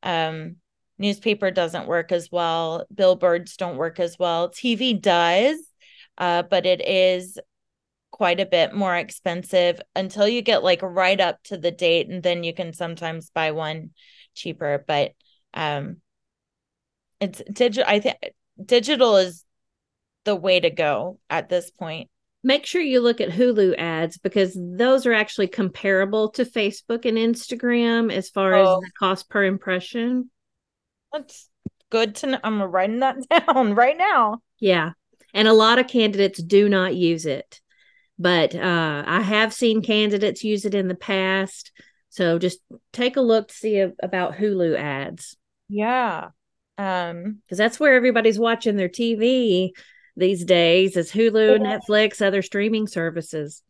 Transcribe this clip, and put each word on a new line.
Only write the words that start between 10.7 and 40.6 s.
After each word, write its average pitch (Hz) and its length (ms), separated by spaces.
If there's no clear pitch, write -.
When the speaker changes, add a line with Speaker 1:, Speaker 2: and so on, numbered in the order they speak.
Speaker 1:
right 190 400
up 175 220
to 202 160
the 165 120
date, 170 380
and 180 140
then 175 220
you 165 100
can 165 180
sometimes 165 560
buy 160 220
one 156 400
cheaper. 143 540
But, 143 240
um, 147 460
it's - 220
digi-, 233 440
I 208 140
thi-, - 300
digital 240 540
is 180 260
the 208 100
way 180 260
to 170 100
go 151 480
at - 220
this 175 200
point. 160 380
Speaker 2:
Make 277 220
sure - 160
you 262 200
look 233 200
at 170 100
Hulu 208 460
ads 165 420
because 190 380
those 226 480
are 240 80
actually 214 360
comparable 196 840
to 247 140
Facebook 233 600
and 226 140
Instagram 233 920
as - 180
far 294 240
as 196 140
Speaker 1:
Oh. 185 120
Speaker 2:
the 185 180
cost 190 300
per 202 160
impression. 226 840
Speaker 1:
That's - 380
good 226 260
to 294 120
know. 262 160
I'm 214 180
writing 190 380
that 262 160
<laughs> 330 180
down 247 280
right 254 240
now. 247 440
Speaker 2:
Yeah. 175 340
And 220 140
a 220 40
lot 220 260
of 254 100
candidates 202 520
do 202 280
not 190 260
use 165 320
it, - 340
but, 170 380
uh, 165 520
I 180 160
have 214 300
seen 220 300
candidates 208 640
use 208 200